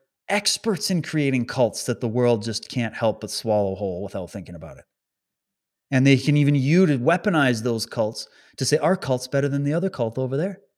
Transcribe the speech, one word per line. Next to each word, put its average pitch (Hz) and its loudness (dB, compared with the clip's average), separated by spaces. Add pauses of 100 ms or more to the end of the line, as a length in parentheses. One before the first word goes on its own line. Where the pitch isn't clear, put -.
(280)
experts 202 -2
in 170 0
creating 135 0
cults 120 0
that 120 -2
the 123 -2
world 117 2
just 113 -6
can't 113 -4
help 110 0
but 104 -10
swallow 104 0
whole 95 -6
without 92 -10
thinking 87 -12
about 78 -14
it. 67 -20 (1080)
And 135 4
they 139 8
can 147 2
even 147 4
use 151 4
to 139 2
weaponize 139 2
those 117 -2
cults 113 -4 (300)
to 131 -4
say, 147 2
"Our 175 2
cult's 127 -2
better 139 0
than 139 -2
the 143 0
other 175 -2
cult 117 -4
over 131 -2
there. 190 -4 (180)